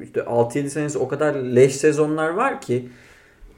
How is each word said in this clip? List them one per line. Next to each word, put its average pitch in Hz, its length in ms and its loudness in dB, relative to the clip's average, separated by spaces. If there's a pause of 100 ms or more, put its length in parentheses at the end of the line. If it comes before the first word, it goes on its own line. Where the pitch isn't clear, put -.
işte - 220 -4
altı 117 340 0
yedi 143 120 -4
senesi 147 280 -4
o 131 100 -2
kadar 147 260 0
leş 131 420 4
sezonlar 156 520 2
var 226 320 -2
ki, 123 280 -4 (680)